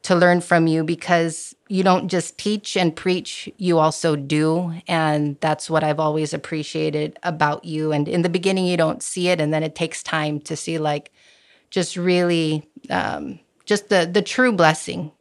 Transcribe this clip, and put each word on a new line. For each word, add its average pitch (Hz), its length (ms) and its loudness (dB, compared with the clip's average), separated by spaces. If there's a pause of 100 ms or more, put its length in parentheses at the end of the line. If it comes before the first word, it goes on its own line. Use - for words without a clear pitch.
to 180 140 2
learn 175 240 6
from 170 260 4
you, 160 160 2
because 165 720 -2 (140)
you 190 140 0
don't 185 260 4
just 170 300 -4
teach 208 360 -4
and 175 220 2
preach, - 640 -4
you 175 200 2
also 156 380 2
do. 156 560 0 (160)
And 151 520 0
that's 156 280 -2
what 156 160 2
I've 151 160 0
always 156 320 0
appreciated 156 880 -4
about 156 440 0
you. 156 260 -2
And 147 160 0
in 175 140 0
the 170 80 2
beginning, 185 340 0
you 180 140 0
don't 160 240 0
see 180 260 -4
it. 175 140 2
And 151 100 0
then 156 100 0
it 156 120 -6
takes 165 280 -6
time 151 380 -4
to 151 160 -8
see, 165 220 -6
like, 151 340 -2 (560)
just 180 300 -4
really, 175 680 2 (220)
um, - 520 -4 (260)
just 208 240 0
the, 175 200 4
the 202 120 2
true 254 300 2
blessing 160 680 2